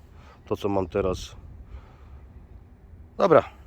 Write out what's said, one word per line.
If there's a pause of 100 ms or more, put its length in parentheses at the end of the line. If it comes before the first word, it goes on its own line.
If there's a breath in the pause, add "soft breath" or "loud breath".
(480 soft breath)
to
co
mam
teraz. (1800 soft breath)
Dobra, (180)